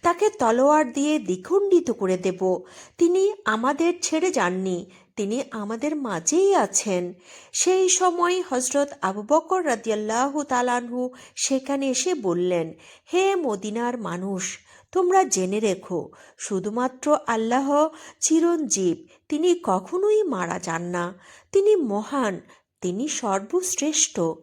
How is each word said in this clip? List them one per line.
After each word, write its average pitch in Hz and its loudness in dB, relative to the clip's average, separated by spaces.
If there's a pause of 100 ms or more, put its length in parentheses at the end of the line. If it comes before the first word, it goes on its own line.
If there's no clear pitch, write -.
তাকে 349 2
তলোয়ার 269 2
দিয়ে 294 2
দ্বিখণ্ডিত 339 2
করে 185 0
দেব। 185 0 (360)
তিনি 381 4 (120)
আমাদের 277 0
ছেড়ে 330 0
যাননি, 185 -2 (300)
তিনি 214 -4
আমাদের 226 -6
মাঝেই 285 2
আছেন।" 185 0 (400)
সেই 370 2
সময় 349 2
হযরত 285 0 (120)
আবু 190 -4
বকর 330 2
রাদিয়াল্লাহু 226 -2
তাআলা 247 0
আনহু 247 -4 (260)
সেখানে 269 -2
এসে 330 0
বললেন, 175 -2 (400)
"হে 381 2
মদিনার 233 -4
মানুষ, 185 -6 (320)
তোমরা 370 4
জেনে 196 -2
রেখো, 185 -2 (280)
শুধুমাত্র 247 -2 (100)
আল্লাহ 269 2 (320)
চিরঞ্জীব, 302 0 (220)
তিনি 349 2
কখনোই 370 0
মারা 185 -4
যান 165 -4
না। 175 -4 (380)
তিনি 403 6
মহান, 214 -2 (400)
তিনি 196 -4
সর্বশ্রেষ্ঠ। 277 -2 (240)